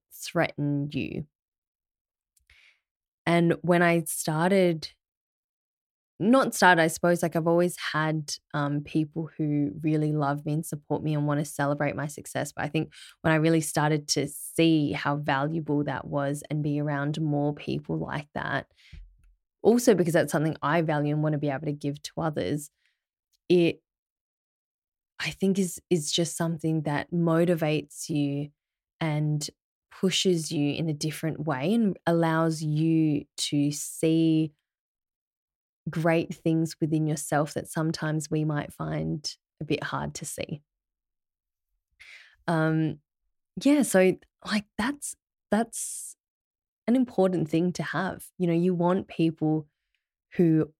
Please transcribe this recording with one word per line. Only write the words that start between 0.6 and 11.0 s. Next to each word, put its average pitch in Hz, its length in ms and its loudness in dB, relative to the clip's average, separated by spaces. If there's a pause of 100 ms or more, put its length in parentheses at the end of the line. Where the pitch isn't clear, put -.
you. 143 340 -6 (2000)
And 170 380 4
when 175 200 4
I 170 220 4
started, 170 840 0 (1300)
not 233 360 4
started, 180 280 6
I 160 40 6
suppose, 175 360 2
like, 170 140 -2
I've 165 100 0
always 175 300 2 (160)
had, 156 420 -2 (200)
um, 147 260 -2
people 156 560 -4
who 147 360 -2 (100)
really 151 300 0
love 147 340 -2
me 151 80 -2
and 160 120 -4
support - 360 -6